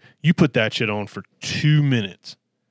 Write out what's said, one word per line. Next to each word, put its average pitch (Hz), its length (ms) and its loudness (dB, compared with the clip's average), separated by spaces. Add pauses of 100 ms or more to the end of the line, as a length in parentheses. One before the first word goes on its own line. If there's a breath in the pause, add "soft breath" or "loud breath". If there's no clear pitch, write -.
(220 soft breath)
You 160 120 2
put - 200 2
that 110 200 0
shit 113 160 -4
on 104 180 -6
for - 160 -14 (160)
two 151 420 0
minutes. 117 540 -4 (360)